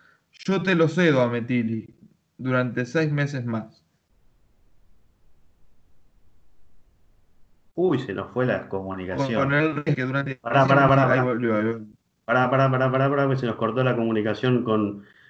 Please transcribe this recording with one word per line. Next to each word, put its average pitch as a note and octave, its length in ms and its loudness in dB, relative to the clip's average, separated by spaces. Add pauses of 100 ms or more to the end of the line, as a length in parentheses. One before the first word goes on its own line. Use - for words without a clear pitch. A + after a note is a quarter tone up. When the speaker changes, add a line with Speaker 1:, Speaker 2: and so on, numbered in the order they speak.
(320)
Speaker 1:
"Yo F#3+ 300 -2
te F#3+ 120 2
lo E3 140 4
cedo D#3+ 320 4
a A#2+ 80 4
Metili A#2 640 -2 (440)
durante B2 480 -2
seis D#3 260 -2
meses C#3 320 -2
más". A2 400 -8 (4000)
Speaker 2:
Uy, E3+ 240 2
se G2+ 160 -8
nos G2 180 -8
fue B2+ 140 0
la G#2+ 220 -2
comunicación. F#2+ 680 -6
Speaker 1:
Con, C3+ 160 0
con C#3+ 40 0
el D3+ 300 0
que C#3 200 -2
durante C3+ 320 -4
Speaker 2:
Pará, C3 300 2
pará, C#3 220 6
pará, C3+ 140 4
Speaker 1:
ahí B2 80 2
Speaker 2:
pará. B2+ 140 2
Speaker 1:
volvió, A#2 320 0
ahí G#2+ 80 0
volvió. A2+ 220 -4 (380)
Speaker 2:
Pará, B2 260 2
pará, C3 200 4
pará, C3 200 0
pará, C3+ 200 2
pará, C#3 180 2
que C3 80 0
se C3 100 -4
nos A2+ 100 -4
cortó A2+ 280 -2
la B2 100 2
comunicación A2+ 720 0
con, G#2+ 400 -2 (260)